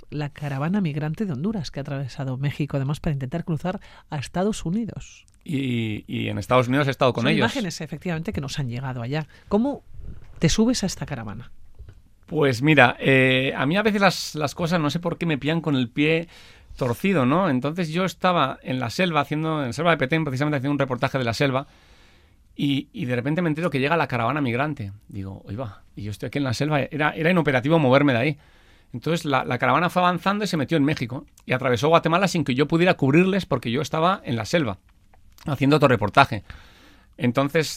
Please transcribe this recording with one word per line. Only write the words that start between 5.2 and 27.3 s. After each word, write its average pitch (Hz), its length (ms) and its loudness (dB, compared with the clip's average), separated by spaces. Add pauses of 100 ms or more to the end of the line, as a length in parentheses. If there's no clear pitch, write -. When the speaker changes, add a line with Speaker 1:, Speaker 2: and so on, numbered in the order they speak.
Speaker 2:
Y, 120 640 -2
y 113 220 -4
en 104 100 -4
Estados 123 300 2
Unidos 135 200 2
he 135 40 -2
estado 127 200 2
con 117 120 -2
Speaker 1:
Son 143 80 4
Speaker 2:
ellos. 226 200 2
Speaker 1:
imágenes, 208 300 -6
efectivamente, 160 500 -6
que - 80 -4
nos 139 180 -6
han 135 120 -4
llegado 127 320 -6
allá. 143 240 -4 (220)
¿Cómo 240 340 0 (560)
te 165 100 -4
subes 226 340 0
a 196 40 -4
esta - 180 -6
caravana? 117 480 -12 (720)
Speaker 2:
Pues 135 380 0
mira, 139 380 8
eh, 131 560 4
a 135 100 0
mí 160 100 2
a 208 60 2
veces 214 180 2
las, - 360 0
las 151 180 -4
cosas, 175 260 -2
no 147 80 0
sé 156 120 -2
por 170 180 -4
qué, 175 80 -2
me 160 100 0
pillan 151 240 -2
con 151 140 0
el 127 160 0
pie 160 380 0 (480)
torcido, 135 500 0
¿no? 170 240 2
Entonces 151 380 -2
yo 170 160 -2
estaba 170 580 0
en 131 160 -4
la 123 120 -2
selva, 165 320 0
haciendo, 156 400 -2
en 135 60 -2
la 117 40 -6
selva 170 180 0
de 160 60 4
Petén, 147 280 0
precisamente 147 340 0
haciendo 139 160 0
un 143 40 -2
reportaje 131 400 0
de 131 60 0
la 117 100 0
selva, 139 320 0 (880)
y, 139 380 -2
y 180 140 -8
de 123 100 -2
repente 147 260 -2
me 170 60 0
entero 160 200 -2
que 135 120 -2
llega 143 160 2
la 151 100 2
caravana 123 340 -2
migrante. 123 520 -2 (160)
Digo, 98 360 -12
"Oiga, 101 380 -12 (140)
y - 80 -12
yo 104 80 -8
estoy 131 160 -8
aquí 131 100 -4
en 143 60 0
la 131 100 0
selva", 147 280 0
era, 151 280 -2
era 165 220 0